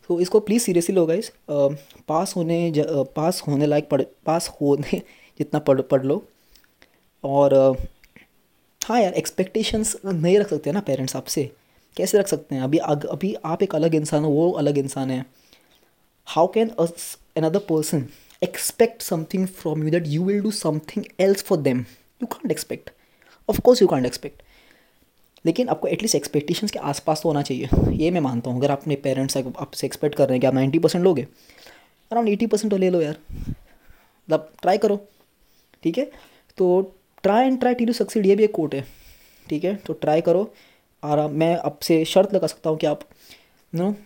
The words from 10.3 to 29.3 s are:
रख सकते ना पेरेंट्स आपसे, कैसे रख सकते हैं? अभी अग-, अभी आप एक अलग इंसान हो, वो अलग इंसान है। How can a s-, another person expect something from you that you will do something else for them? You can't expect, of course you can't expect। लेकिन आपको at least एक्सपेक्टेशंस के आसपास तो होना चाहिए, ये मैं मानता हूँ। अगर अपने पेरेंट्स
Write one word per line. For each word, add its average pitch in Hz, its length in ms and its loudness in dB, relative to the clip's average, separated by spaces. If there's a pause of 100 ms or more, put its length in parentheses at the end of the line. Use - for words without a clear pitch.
रख 202 100 0
सकते 143 220 -4
ना 196 80 0
पेरेंट्स 131 360 -4
आपसे, 131 360 -4 (460)
कैसे 208 200 2
रख 196 100 4
सकते - 280 -4
हैं? 131 60 -4
अभी 139 160 0
अग-, 151 280 0
अभी 190 300 -4 (100)
आप 170 180 -2
एक 185 120 -4
अलग 160 200 2
इंसान 151 280 0
हो, 156 80 2
वो 165 200 2
अलग 143 260 0
इंसान 135 340 -4
है। 127 140 -6 (1120)
How 175 200 4
can 226 180 0
a 165 120 2
s-, - 300 -10 (200)
another 160 240 0 (100)
person 156 300 0 (420)
expect - 560 -2 (140)
something 185 340 -4
from 156 300 -6
you 156 140 -2
that 170 120 0 (140)
you - 20 0
will 196 260 0
do 220 60 0 (140)
something 156 380 -4 (180)
else 196 240 2
for 185 120 2
them? 135 200 0 (460)
You 247 40 -12
can't 208 260 -6
expect, - 360 -8 (600)
of 220 60 0
course 247 240 6
you 190 80 8
can't 135 180 2
expect। - 360 -8 (1040)
लेकिन 170 240 0
आपको - 180 -2
at 165 100 -2
least 220 180 -2
एक्सपेक्टेशंस 160 560 -2
के - 80 -10
आसपास 147 420 -4
तो 170 80 0
होना 147 120 0
चाहिए, 131 280 -6 (200)
ये 160 220 0
मैं 180 100 0
मानता 127 280 -4
हूँ। 123 100 -4
अगर 143 120 0
अपने 143 240 -4
पेरेंट्स 135 420 -4